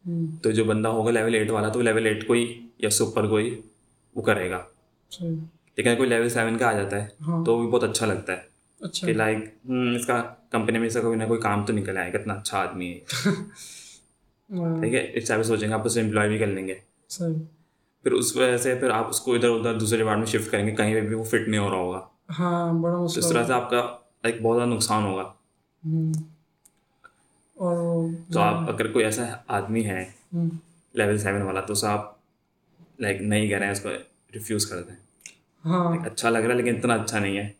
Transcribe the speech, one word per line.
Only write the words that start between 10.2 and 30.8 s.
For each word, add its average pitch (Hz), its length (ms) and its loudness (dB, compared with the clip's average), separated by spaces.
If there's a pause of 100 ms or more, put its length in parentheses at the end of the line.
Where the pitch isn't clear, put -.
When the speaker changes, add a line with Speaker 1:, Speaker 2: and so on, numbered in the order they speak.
Speaker 2:
کمپنی 113 280 0
میں 113 100 0
سے 117 120 0
کوئی 113 180 2
نہ 113 60 0
کوئی 113 160 2
کام 104 260 2
تو 120 60 0
نکل 98 240 -2
آئے 90 160 -4
گا، 104 60 -2
اتنا 101 160 -4
اچھا 104 240 -4
آدمی 90 360 -4
ہے۔ - 60 -14 (260)
Speaker 1:
<laughs> 202 40 4 (1200)
ہاں۔ 165 320 -2
Speaker 2:
ٹھیک 113 120 0
ہے، - 200 0
اس 113 100 -2
طرح 110 180 2
سے 110 60 0
سوچیں 107 200 2
گے، 110 60 0
آپ 107 120 0
اسے 113 140 2
امپلائی 107 280 2
بھی 107 100 2
کر 110 80 2
لیں 95 220 -4
گے۔ 92 60 -6 (340)
Speaker 1:
صحیح۔ 165 260 -2 (680)
Speaker 2:
پھر - 100 2
اس - 240 0
وجہ 123 200 4
سے 127 180 0
پھر 127 160 0
آپ 110 180 0
اس - 120 -2
کو 127 140 0
ادھر 120 140 4
ادھر 113 300 2
دوسرے 110 200 2
ڈپارٹمنٹ 110 300 2
میں 113 120 2
شفٹ 104 100 -4
کریں 101 160 0
گے، 110 100 -2
کہیں 110 180 2
پہ 110 60 4
بھی 107 140 -2
وہ 110 100 -4
فٹ 110 240 0
نہیں 107 120 2
ہو 101 100 0
رہا 95 60 0
ہوگا۔ 92 300 -4 (320)
Speaker 1:
ہاں، 170 340 0
بڑا 165 220 2
Speaker 2:
تو 175 100 0
Speaker 1:
مسئلہ 165 200 -2
Speaker 2:
اس - 80 2
طرح 120 140 2
سے 131 60 0
Speaker 1:
ہوگا۔ 120 120 2
Speaker 2:
آپ - 60 -6
کا، 120 260 0 (280)
لائک، 113 180 0
بہت 113 140 4
زیادہ 120 120 2
نقصان 107 360 2
ہوگا۔ 95 180 -2 (640)
Speaker 1:
ہوں۔ 160 260 0 (1400)
اور 175 220 0
وہ 170 340 0 (220)
Speaker 2:
تو 117 80 2
آپ 107 300 2
اگر 110 220 -6
کوئی 117 120 4
ایسا 110 220 -2 (200)
آدمی 107 380 -2
ہے 92 200 -4 (300)
Speaker 1:
ہوں۔ 170 160 0 (420)